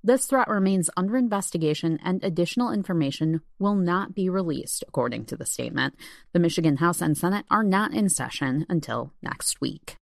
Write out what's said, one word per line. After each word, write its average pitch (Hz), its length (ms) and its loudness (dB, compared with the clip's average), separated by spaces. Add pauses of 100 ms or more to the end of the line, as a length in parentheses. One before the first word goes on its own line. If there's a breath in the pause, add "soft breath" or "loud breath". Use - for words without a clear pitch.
"This 247 240 4
threat 262 200 2
remains 190 480 2
under 196 220 0
investigation 165 840 0
and 185 200 0
additional 180 460 0
information 160 720 0 (160)
will 202 160 2
not 185 400 0
be 185 160 0
released," 180 580 -2
according 120 380 -2
to - 100 -10
the - 120 -8
statement. 123 480 -4 (360 loud breath)
The 175 80 4
Michigan 165 380 4
House 170 240 2
and 156 160 2
Senate 196 320 0
are 220 140 4
not 202 280 2
in 208 160 2
session 139 640 -2
until 131 440 -2 (100)
next - 380 -6
week. - 360 -8 (120)